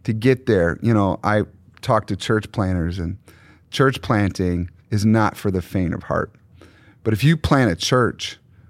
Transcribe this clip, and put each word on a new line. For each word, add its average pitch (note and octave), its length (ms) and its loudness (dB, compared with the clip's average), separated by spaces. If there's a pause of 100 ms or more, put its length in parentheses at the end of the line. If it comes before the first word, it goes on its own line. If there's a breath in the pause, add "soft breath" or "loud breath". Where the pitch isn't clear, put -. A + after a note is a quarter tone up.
to A#2+ 80 -2
get B2 340 2
there. F2 340 2
You A#2 140 2
know, G2+ 300 2
I G#2 180 2 (380)
talk A2 260 0
to G2+ 100 -6
church G#2+ 340 -2
planters, F#2 480 -2
and E2+ 200 -6 (520 soft breath)
church C3+ 300 2
planting F#2 680 -2 (200)
is G#2 140 0
not A2 320 2
for - 140 -2
the F#2 100 -2
faint F2 320 -4
of - 120 -8
heart. - 300 -4 (680 soft breath)
But A2 100 0
if G#2+ 100 -2
you D#3+ 140 4
plant C3+ 340 2
a E2 60 -2
church, - 600 -2 (320 soft breath)